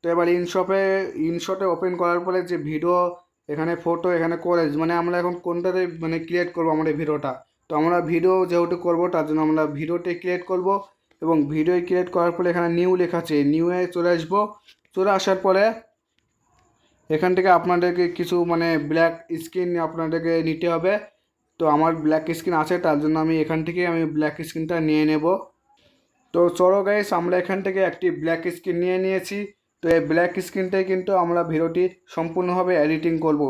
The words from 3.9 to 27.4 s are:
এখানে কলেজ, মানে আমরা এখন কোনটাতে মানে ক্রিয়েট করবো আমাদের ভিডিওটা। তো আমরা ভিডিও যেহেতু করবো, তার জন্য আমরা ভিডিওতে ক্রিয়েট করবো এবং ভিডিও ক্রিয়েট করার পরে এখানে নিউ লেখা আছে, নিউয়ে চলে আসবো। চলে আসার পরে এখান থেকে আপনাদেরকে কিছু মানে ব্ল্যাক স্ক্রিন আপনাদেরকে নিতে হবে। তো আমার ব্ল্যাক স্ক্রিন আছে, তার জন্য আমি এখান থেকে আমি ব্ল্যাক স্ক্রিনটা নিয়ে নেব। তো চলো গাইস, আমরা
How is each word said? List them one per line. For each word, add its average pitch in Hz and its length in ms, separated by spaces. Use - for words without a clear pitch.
এখানে 165 200
কলেজ, 170 240
মানে 165 120
আমরা 175 200
এখন 175 120
কোনটাতে 180 360
মানে 165 140
ক্রিয়েট 175 300
করবো 165 200
আমাদের 156 240
ভিডিওটা। 147 320
তো - 120
আমরা 170 160
ভিডিও 175 240
যেহেতু 175 260
করবো, 170 180
তার 156 140
জন্য 156 180
আমরা 156 160
ভিডিওতে 170 320
ক্রিয়েট 180 300
করবো 185 240
এবং 165 140
ভিডিও 156 240
ক্রিয়েট 180 260
করার 175 220
পরে 175 160
এখানে 175 160
নিউ 180 120
লেখা 175 200
আছে, 156 140
নিউয়ে 175 280
চলে 175 220
আসবো। 170 240
চলে 190 240
আসার 190 260
পরে 196 200
এখান 160 260
থেকে 185 220
আপনাদেরকে 175 460
কিছু 175 180
মানে 170 160
ব্ল্যাক 165 240
স্ক্রিন 180 280
আপনাদেরকে 165 460
নিতে 160 260
হবে। 170 180
তো 165 40
আমার 160 180
ব্ল্যাক 156 220
স্ক্রিন 175 240
আছে, 170 120
তার 151 160
জন্য 156 220
আমি 160 100
এখান 160 220
থেকে 175 160
আমি 165 100
ব্ল্যাক 151 220
স্ক্রিনটা 160 280
নিয়ে 151 220
নেব। 151 140
তো 170 60
চলো 185 280
গাইস, 202 220
আমরা 175 240